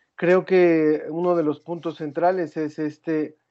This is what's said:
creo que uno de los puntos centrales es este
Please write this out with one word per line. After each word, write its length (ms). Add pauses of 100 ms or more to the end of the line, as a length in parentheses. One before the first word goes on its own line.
(160)
creo 300
que 640
uno 260
de 80
los 160
puntos 380
centrales 580
es 240
este 560 (140)